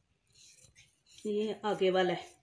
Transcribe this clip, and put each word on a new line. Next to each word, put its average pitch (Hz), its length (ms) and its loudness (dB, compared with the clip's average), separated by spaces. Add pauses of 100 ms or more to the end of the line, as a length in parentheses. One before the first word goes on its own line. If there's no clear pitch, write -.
(1300)
ये 208 400 -2
आगे 190 260 2
वाला 180 220 2
है। - 140 -8 (160)